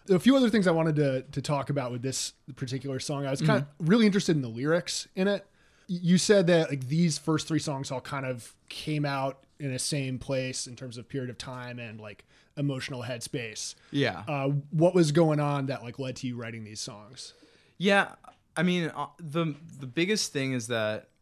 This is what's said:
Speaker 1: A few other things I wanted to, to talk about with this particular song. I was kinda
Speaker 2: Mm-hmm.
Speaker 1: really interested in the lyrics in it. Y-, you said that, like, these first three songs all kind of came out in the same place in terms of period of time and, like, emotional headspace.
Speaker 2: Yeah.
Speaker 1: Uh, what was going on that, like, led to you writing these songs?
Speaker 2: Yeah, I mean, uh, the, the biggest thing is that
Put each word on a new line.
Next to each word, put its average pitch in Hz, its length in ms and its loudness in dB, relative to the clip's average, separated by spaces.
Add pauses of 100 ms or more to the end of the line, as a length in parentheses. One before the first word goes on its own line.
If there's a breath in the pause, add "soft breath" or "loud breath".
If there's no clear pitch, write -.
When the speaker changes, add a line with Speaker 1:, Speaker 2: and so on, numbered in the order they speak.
Speaker 1:
A 185 100 6
few 262 160 8
other 254 140 6
things 202 180 4
I 185 40 8
wanted 165 260 2
to, 135 240 2
to 143 200 -8
talk 139 280 -4
about 139 220 -4
with 123 100 -8
this 131 320 -6 (220)
particular 131 440 -6
song. 143 260 -4
I 135 60 -2
was 139 80 -2
kinda 160 220 4
Speaker 2:
Mm-hmm. - 240 -8
Speaker 1:
really 220 200 6
interested 190 300 4
in 147 60 2
the 120 80 -8
lyrics 147 640 -2
in 190 120 2
it. 202 180 0 (420 soft breath)
Y-, 175 140 -4
you 180 160 6
said 196 300 6
that, 165 240 6
like, 131 160 -4
these 160 300 2
first 156 300 -2
three 156 120 0
songs 139 320 -6
all 127 100 -6
kind 135 240 -8
of 127 280 -8 (140)
came 151 380 -4
out 139 380 -2 (160)
in 139 120 -4
the 127 80 -4
same 131 380 -2
place 131 500 -4
in 123 80 -14
terms 120 220 -12
of 117 100 -14
period 127 220 -6
of 113 80 -12
time 123 420 -12
and, 110 220 -12
like, 107 240 -18 (320 soft breath)
emotional 135 460 -4
headspace. 117 720 -10 (160 soft breath)
Speaker 2:
Yeah. 110 360 0
Speaker 1:
Uh, 143 220 -2 (220)
what 175 240 4
was 165 160 6
going 156 280 4
on 143 280 -2
that, 123 160 -8
like, 120 160 -12
led 131 180 -8
to 131 100 -6
you 123 80 -6
writing 117 280 -10
these 107 160 -14
songs? 104 540 -14 (440 soft breath)
Speaker 2:
Yeah, 196 380 2 (420)
I 160 60 2
mean, 180 320 0
uh, 147 120 -6 (120)
the, 160 360 -2 (240)
the 139 80 -10
biggest 180 460 0
thing 135 200 -2
is 117 140 -4
that 110 420 -2 (120)